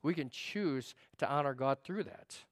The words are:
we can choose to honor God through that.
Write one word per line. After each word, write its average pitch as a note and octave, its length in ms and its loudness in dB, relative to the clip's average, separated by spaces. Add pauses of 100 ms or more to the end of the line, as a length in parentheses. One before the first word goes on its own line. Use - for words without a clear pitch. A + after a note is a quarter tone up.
we E3 140 2
can C#3+ 160 -2
choose D3+ 640 -2 (220)
to - 120 2
honor C#3+ 260 2
God C3+ 280 2
through F#3+ 220 -4
that. - 480 -14